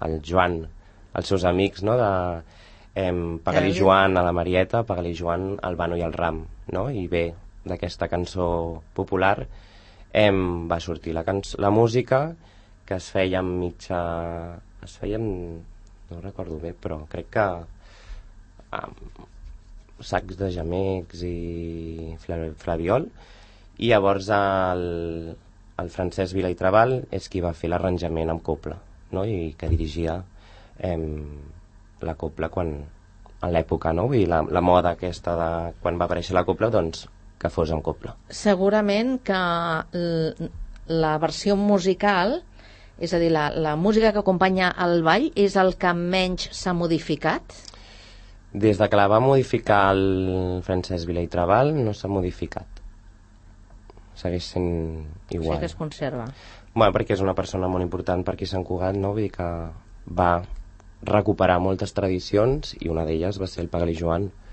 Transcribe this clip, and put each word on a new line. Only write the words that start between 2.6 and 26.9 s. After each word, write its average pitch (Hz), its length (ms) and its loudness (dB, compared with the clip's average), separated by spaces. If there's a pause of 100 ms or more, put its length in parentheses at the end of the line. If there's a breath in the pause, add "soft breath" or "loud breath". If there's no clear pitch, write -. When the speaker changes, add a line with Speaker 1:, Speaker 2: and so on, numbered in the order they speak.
Speaker 1:
em, 87 420 -2
«Paga-li 90 320 2
Speaker 2:
Paga-li. 90 80 0
Speaker 1:
Joan 95 400 6
a 90 80 4
la 85 80 2
Marieta, 90 480 2
paga-li 87 320 -4
Joan 87 460 -4
al 90 180 -4
Bano 85 180 -2
i 85 60 -2
al 80 100 -2
Ram», 80 300 -2 (300)
no? 98 180 -4
I 98 160 -4
ve 85 220 0 (300)
d'aquesta 90 500 -6
cançó 85 720 -2 (120)
popular, 98 420 0 (720 soft breath)
em, 92 580 2
va 85 140 -2
sortir 82 340 -6
la 82 80 -2
canç-, 98 360 -4
la 101 120 2
música, 120 600 2 (520 soft breath)
que 98 120 -6
es 87 140 -10
feia 92 280 2
amb 92 220 0
mitja... 87 380 -4 (800)
es - 180 -18
feia 101 220 -4
amb, 90 400 -6 (460)
no 85 120 -14
ho 85 60 -14
recordo 90 340 -10
bé, 82 160 -8
però 78 320 -8
crec 87 240 -10
que 110 140 2 (1200 soft breath)
amb - 520 -12 (800)
sacs 95 400 -6
de 98 120 -2
gemecs 87 720 -4
i 82 960 -8
fla-, 82 360 -6
flabiol, 87 520 0 (720 soft breath)
i 113 120 2
llavors 98 380 4
el, 95 540 2 (960)
el 90 120 -6
Francesc 90 440 -2
Vila 92 160 0
i 87 80 -4
Trabal 110 380 4 (120)